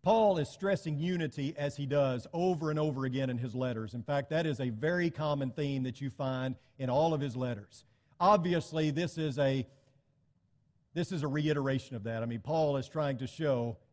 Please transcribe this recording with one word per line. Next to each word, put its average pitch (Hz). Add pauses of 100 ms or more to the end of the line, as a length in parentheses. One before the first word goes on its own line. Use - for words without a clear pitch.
Paul 208
is 147
stressing 175
unity 160
as 143
he 143
does 131
over 170
and 151
over 135
again 131
in 123
his 117
letters. 120
In 120
fact, 143
that 160
is 147
a 127
very 165
common 147
theme 139
that 127
you 135
find 131 (200)
in 127
all 156
of 143
his 131
letters. 120 (340)
Obviously, 175
this 160
is 151
a, 135 (1300)
this 170
is 165
a 151
reiteration 139
of 104
that. 113
I 117
mean, 117
Paul 151
is 131
trying 143
to 131
show 120 (140)